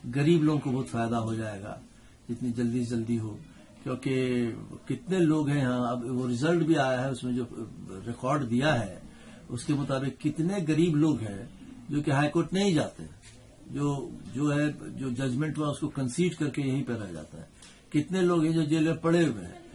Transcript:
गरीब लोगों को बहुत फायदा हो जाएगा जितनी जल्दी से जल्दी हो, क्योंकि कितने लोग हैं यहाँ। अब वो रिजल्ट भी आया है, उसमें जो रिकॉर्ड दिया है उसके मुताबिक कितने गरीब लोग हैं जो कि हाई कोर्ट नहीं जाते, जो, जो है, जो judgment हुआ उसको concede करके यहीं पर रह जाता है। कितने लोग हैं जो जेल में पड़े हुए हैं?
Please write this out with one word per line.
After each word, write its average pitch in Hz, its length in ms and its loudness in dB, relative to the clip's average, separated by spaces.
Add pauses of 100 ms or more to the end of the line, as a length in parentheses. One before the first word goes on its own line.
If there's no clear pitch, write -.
गरीब 147 360 4
लोगों 151 180 4
को 139 100 -4
बहुत 127 180 -2
फायदा 117 280 -2
हो 110 180 -2
जाएगा 107 460 -8 (480)
जितनी 120 240 -4
जल्दी 120 320 0
से 117 60 -6
जल्दी 117 260 0
हो, 110 220 -6 (440)
क्योंकि 131 300 -4 (760)
कितने 175 300 -2
लोग 156 300 4
हैं 143 80 2
यहाँ। 123 360 2
अब 120 180 -4
वो 127 160 0
रिजल्ट 156 360 2
भी 160 120 4
आया 131 260 2
है, 135 100 0
उसमें 127 260 -4
जो 113 340 -6 (360)
रिकॉर्ड 135 360 -2
दिया 123 320 2
है 95 280 -4 (480)
उसके 131 240 -2
मुताबिक 135 440 -2
कितने 165 420 0
गरीब 156 340 4
लोग 151 260 4
हैं 104 300 -8 (400)
जो 147 120 0
कि 151 80 0
हाई 147 180 4
कोर्ट 165 240 0
नहीं 196 220 4
जाते, 101 300 -2 (680)
जो, 139 400 -2 (220)
जो 143 160 2
है, 147 480 -2
जो 131 120 -4
judgment 135 480 0
हुआ 151 100 0
उसको 143 200 -2
concede 165 460 0
करके 143 280 -2
यहीं 131 200 0
पर 120 100 -4
रह 101 200 -6
जाता 78 260 -12
है। 80 100 -16 (440)
कितने 175 300 2
लोग 175 220 6
हैं 160 80 2
जो 165 100 4
जेल 156 220 4
में 160 160 2
पड़े 165 240 4
हुए 104 180 0
हैं? - 180 -14 (140)